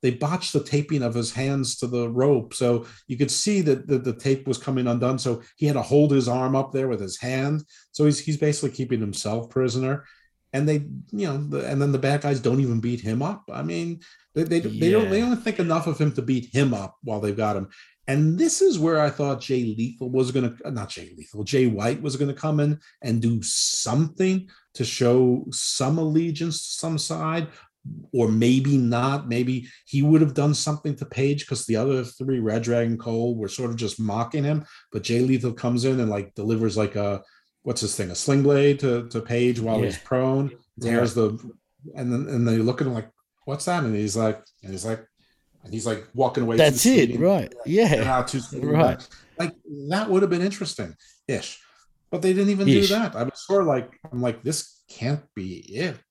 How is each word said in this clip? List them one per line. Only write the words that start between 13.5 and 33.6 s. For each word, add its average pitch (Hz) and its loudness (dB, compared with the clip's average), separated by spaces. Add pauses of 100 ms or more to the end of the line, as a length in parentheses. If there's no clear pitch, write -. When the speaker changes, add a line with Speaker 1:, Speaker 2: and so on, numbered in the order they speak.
Speaker 1:
I 120 -8
mean, 170 -6 (360)
they, 156 0
they, 156 2
they 110 0
don't, 214 4
they 196 2
Speaker 2:
Yeah. 240 2
Speaker 1:
don't 247 2
think 214 -4
enough 165 0
of 156 -4
him 151 2
to 131 -4
beat 123 -2
him 131 4
up 98 -8
while 110 -4
they've 101 -2
got 107 0
him. 98 -6 (400)
And 156 2
this 320 2
is 294 4
where 156 4
I 147 4
thought 139 -2
Jay 127 -2 (140)
Lethal 123 -4
was 127 2
gonna, 127 0 (100)
not 117 -8
Jay 82 -16
Lethal, 104 -12
Jay 127 2
White 113 0
was 139 -6
gonna 143 -2
come 151 -2
in 147 0 (220)
and 117 -2
do 117 0 (380)
something 185 0 (260)
to 120 -2
show 123 4
some 139 -2
allegiance 160 0
to - -10
some 165 -4
side, 160 -4 (640)
or 120 2
maybe 127 4
not. 127 2
Maybe 123 -2 (180)
he 139 0
would 156 6
have 147 2
done 147 2
something 147 -4
to - -10
Page 143 -2
'cause - -6
the 113 0
other 127 0
three, 131 -4
Red 110 0
Dragon, 117 0
Cole, 117 -2
were 107 -6
sort 123 -6